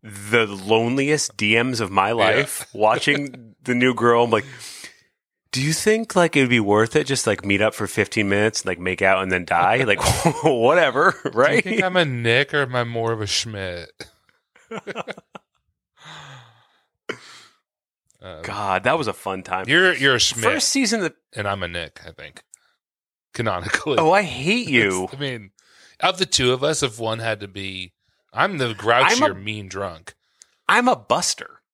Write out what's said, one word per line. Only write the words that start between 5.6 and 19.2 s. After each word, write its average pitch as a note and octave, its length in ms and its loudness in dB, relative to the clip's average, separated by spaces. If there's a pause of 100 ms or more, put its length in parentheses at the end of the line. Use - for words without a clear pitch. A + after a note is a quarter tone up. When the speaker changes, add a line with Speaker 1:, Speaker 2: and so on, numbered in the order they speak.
Speaker 1:
you D3+ 100 0
think, A3 420 0
like, E3+ 220 4
it C#3+ 60 6
would B2 80 2
be A#2+ 100 4
worth G#2 360 2
it D3+ 100 2
just, C3+ 200 -2
like, G#2 200 0
meet G2 160 2
up G#2+ 120 2
for G#2+ 120 -6
fifteen G#2 420 -2
minutes, G#2 380 0
like, F2+ 120 -4
make F2+ 220 -4
out F#2+ 220 2
and F#2+ 100 -2
then F2+ 140 -2
die?" F#2+ 380 2
Like, G2+ 180 0
<laughs> - 420 0
whatever, C#3+ 720 4 (180)
right? B2+ 320 2
Speaker 2:
Do F#3 60 -6
you A3+ 60 -2
think A3 80 0
I'm F#3 120 0
a F3 80 4
Nick B2 480 0
or D3+ 100 0
am B2+ 140 -4
I A#2+ 80 0
more A#2 280 -4
of A2 100 -4
a G#2 40 -6
Schmidt? F#2+ 640 -6 (840)
<laughs> A3+ 40 -14 (3500)
Um, F2 200 -16
Speaker 1:
God, G2 420 -4
that C3 120 2
was D3+ 100 -2
a G#2 60 -4
fun F#2+ 300 -8